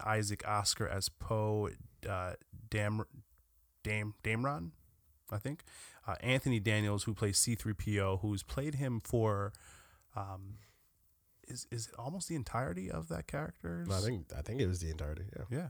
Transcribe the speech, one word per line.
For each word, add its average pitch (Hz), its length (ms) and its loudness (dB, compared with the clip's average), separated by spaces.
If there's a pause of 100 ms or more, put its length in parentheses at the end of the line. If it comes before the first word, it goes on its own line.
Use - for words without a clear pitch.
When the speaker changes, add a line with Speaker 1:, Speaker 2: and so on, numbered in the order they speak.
Speaker 1:
Isaac 107 420 2
Oscar 104 400 2
as 95 220 0
Poe, 107 600 0 (380)
uh, 90 260 -2 (360)
Dam-, 107 360 2 (760)
Dam-, 107 300 0 (100)
Dameron, 131 460 0 (640)
I 104 80 0
think. 143 240 -4 (440)
Uh, 101 140 -2
Anthony 127 380 4
Daniels, 104 460 4
who 107 100 0
plays 101 240 2
C 117 160 4
three 107 180 0
P 104 260 2
O, 95 180 4
who's 101 260 0
played 143 320 -2
him 127 280 0
for, 104 480 2 (640)
um, 98 420 -8 (920)
is, 123 240 -10
is 113 160 -4
it - 100 -18
almost 151 320 -4
the 165 60 0
entirety 156 560 -2
of 165 160 -2
that 165 180 -4
character's? 170 640 -4
Speaker 2:
No, 95 60 2
I 92 60 2
think, 104 260 0 (100)
I 76 60 -2
think 120 180 -2
it 98 60 4
was 90 140 2
the 80 100 -2
entirety. 76 320 -4 (120)
Yeah. - 140 -8
Speaker 1:
Yeah. 143 200 -4